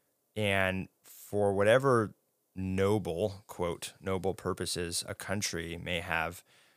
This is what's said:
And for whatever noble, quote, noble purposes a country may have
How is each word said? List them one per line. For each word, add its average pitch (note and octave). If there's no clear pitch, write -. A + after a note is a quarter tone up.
And F#2+
for G2+
whatever A2
noble, F#2+
quote, -
noble F#2+
purposes F2
a G2
country E2+
may E2+
have E2